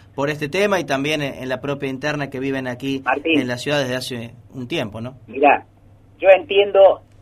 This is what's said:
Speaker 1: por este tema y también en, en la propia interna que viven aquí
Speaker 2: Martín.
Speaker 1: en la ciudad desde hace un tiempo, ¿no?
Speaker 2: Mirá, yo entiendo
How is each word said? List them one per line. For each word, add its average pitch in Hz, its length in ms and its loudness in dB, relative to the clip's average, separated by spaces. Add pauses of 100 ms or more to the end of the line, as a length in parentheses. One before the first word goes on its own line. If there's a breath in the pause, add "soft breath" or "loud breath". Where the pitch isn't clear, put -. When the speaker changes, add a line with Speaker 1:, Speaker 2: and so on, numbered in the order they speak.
(140 soft breath)
Speaker 1:
por 143 160 -2
este 147 180 -6
tema 190 320 0
y - 40 -6
también 147 380 -2
en, 135 120 -6
en 127 140 -10
la 131 120 -4
propia 139 280 -6
interna 143 420 -4
que 127 100 -8
viven 135 260 -4
aquí 131 380 -4
Speaker 2:
Martín. 143 360 0
Speaker 1:
en 127 80 -6
la 123 100 -4
ciudad 147 220 0
desde 127 140 -2
hace 120 360 -8 (240)
un 127 120 -10
tiempo, 117 340 -6
¿no? 127 260 -12
Speaker 2:
Mirá, 135 400 2 (520)
yo 180 160 2
entiendo 196 680 4 (200)